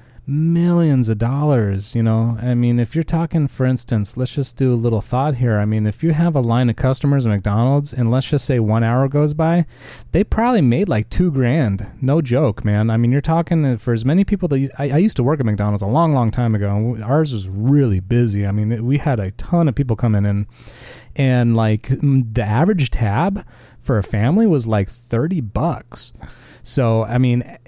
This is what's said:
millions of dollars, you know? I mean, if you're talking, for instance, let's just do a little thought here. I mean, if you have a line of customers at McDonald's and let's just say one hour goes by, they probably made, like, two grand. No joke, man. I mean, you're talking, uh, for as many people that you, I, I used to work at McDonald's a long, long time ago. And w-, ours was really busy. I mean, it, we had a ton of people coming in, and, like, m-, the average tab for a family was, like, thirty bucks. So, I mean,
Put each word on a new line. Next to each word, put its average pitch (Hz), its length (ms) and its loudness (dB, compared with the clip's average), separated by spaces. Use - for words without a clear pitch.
millions 160 840 2
of 110 80 0
dollars, 117 800 0
you 117 40 0
know? 113 400 0
I 123 120 -2
mean, 120 260 2
if 117 160 -2
you're 160 80 0
talking, 160 460 -2
for - 160 -2
instance, 123 500 -2
let's 127 180 -4
just - 220 -6
do 131 160 2
a - 20 2
little 117 280 0
thought 135 340 -2
here. 120 240 0
I 104 60 0
mean, 107 200 0
if 104 160 -4
you 160 120 0
have 165 200 0
a 143 60 2
line 120 300 2
of 113 80 -2
customers 135 480 0
at 117 40 2
McDonald's 113 640 0
and 117 180 0
let's 127 200 0
just 143 160 0
say 131 120 0
one 110 280 2
hour 131 240 2
goes 147 240 0
by, 165 320 0
they 185 100 2
probably 226 380 0
made, 139 260 2
like, 110 220 -2
two 180 200 2
grand. 123 580 0
No 143 220 2
joke, 127 420 0
man. 107 260 2
I 110 60 0
mean, 120 160 2
you're 139 80 2
talking, 165 460 0
uh, 127 100 0
for 120 160 -4
as 113 140 -2
many 170 180 2
people 190 240 -2
that 139 120 0
you, 135 100 -2
I, 139 120 -2
I 143 80 2
used 214 180 2
to 123 60 0
work 147 180 0
at 123 40 0
McDonald's 104 380 0
a 98 80 -2
long, 156 220 2
long 120 180 2
time 117 240 0
ago. 101 180 0
And 110 200 0
w-, 113 100 -8
ours 139 300 0
was 95 160 -6
really 110 500 2
busy. 101 480 0
I 98 60 -2
mean, 107 180 0
it, 117 140 -4
we 139 140 0
had 127 200 -2
a 95 120 -4
ton 170 360 0
of 127 80 -2
people 123 220 -2
coming 104 280 2
in, 104 220 0
and, 123 360 2
like, 110 380 0
m-, 131 400 2
the 113 120 -2
average 139 480 0
tab 131 540 0
for 120 200 0
a 98 60 0
family 147 440 2
was, 135 200 2
like, 104 200 0
thirty 151 540 -4
bucks. 117 720 -6
So, 113 380 2
I 117 140 -2
mean, 123 400 0